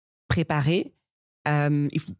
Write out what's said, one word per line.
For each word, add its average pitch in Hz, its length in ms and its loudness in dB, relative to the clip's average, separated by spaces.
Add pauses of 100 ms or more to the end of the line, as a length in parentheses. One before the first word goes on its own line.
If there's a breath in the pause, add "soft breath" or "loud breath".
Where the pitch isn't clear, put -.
(300)
préparé. 160 640 0 (540)
Euh, 147 440 2
il - 80 -2
faut, - 200 -8